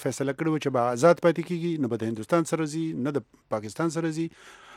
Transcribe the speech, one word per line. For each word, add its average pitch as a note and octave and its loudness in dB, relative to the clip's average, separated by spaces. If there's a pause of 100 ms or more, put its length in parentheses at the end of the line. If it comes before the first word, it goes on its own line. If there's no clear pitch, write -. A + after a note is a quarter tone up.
فیصله C#3 -2
کړې D#3+ -2
وه D#3 2
چې C#3 0
به B2 4 (160)
آزاد E3 8
پاتې E3+ 4
کیږي، E3+ -2 (120)
نه A#2+ 0
به A#2 0
د A2+ -2
هندوستان D3+ 0
سره D#3+ 0
ځي، D#3+ -4 (180)
نه D3 -2
د - -2 (360)
پاکستان A2+ -4
سره E3 -2
ځي. E3 -4 (480)